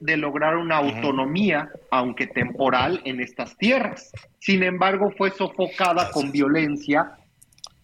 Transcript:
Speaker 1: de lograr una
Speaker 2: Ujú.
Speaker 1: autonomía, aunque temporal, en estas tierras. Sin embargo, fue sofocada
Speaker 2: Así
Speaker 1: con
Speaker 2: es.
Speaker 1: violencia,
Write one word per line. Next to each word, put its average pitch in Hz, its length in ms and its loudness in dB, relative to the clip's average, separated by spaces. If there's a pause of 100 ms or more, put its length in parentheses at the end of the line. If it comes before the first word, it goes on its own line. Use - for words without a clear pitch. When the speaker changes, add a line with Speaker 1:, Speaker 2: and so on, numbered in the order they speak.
Speaker 1:
de 156 160 0
lograr 151 400 0
una 160 240 0
Speaker 2:
Ujú. 139 160 0
Speaker 1:
autonomía, 147 720 0 (220)
aunque 127 340 0
temporal, 127 800 0
en 127 160 -6
estas 120 380 -10
tierras. - 520 0 (300)
Sin 185 240 2
embargo, 190 520 2
fue 196 140 2
sofocada 180 720 0
Speaker 2:
Así 170 120 -4
Speaker 1:
con 143 120 0
Speaker 2:
es. 139 60 -6
Speaker 1:
violencia, 147 800 0 (720)